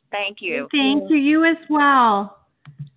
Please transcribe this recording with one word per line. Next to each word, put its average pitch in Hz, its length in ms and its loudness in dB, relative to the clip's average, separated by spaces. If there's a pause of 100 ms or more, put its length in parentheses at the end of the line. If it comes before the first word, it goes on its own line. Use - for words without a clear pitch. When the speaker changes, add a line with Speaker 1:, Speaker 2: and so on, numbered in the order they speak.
(120)
Speaker 1:
Thank 202 300 -10
you. 180 280 -6
Speaker 2:
Thank 285 400 0
you. 311 60 4
You 302 300 2
as 330 100 2 (140)
well. 269 680 2 (580)